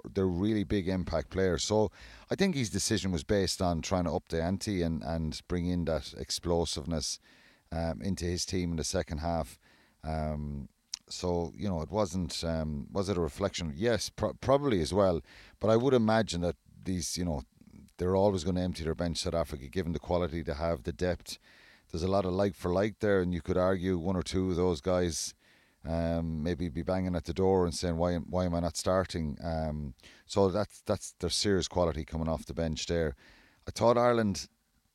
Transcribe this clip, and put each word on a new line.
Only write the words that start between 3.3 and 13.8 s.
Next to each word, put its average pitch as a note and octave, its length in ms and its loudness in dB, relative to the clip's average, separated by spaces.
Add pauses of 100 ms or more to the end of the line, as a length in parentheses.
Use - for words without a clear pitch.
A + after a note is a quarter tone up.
on E2+ 220 2
trying F2+ 220 0
to E2 80 0
up - 180 -2
the E2 120 0
ante F#2 420 0
and, D#2+ 180 0
and D#2+ 460 -4
bring F2 200 -2
in F2+ 180 0
that D2+ 300 -2
explosiveness, E2 1040 -2 (520)
um, E2 320 -4
into F2+ 220 -2
his F2 200 -2
team F2+ 240 -2
in E2+ 80 -2
the D2+ 60 -2
second E2+ 340 -2
half. D#2+ 400 -2 (460)
Um, D2+ 680 -4 (400)
so, F2 480 -4
you F#2 100 -6
know, F2 140 -2
it D#2 80 -8
wasn't, F#2 540 -4
um, D#2 480 -4
was G2 180 -4
it G2 80 0
a F2 40 0
reflection? F2 540 -2
Yes, G#2+ 340 0